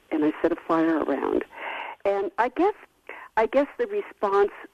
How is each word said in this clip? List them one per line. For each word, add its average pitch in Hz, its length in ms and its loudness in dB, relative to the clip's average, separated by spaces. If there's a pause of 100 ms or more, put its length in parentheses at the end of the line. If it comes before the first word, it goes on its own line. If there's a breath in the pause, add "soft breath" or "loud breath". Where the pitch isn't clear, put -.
(120)
and 156 120 0
I 156 180 2
set 170 100 2
a 170 40 -4
fire 160 440 2
around. - 440 0 (600 loud breath)
And 196 320 0
I 240 120 2
guess, 370 260 0 (600 loud breath)
I 220 120 2
guess 277 200 2 (100)
the 233 100 -2
response, 202 640 0 (220)